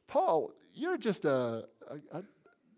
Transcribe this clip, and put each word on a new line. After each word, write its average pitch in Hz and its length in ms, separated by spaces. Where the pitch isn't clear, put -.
"Paul, 190 460
you're 311 240
just 220 260
a, 123 420
a, 147 300
a, 190 40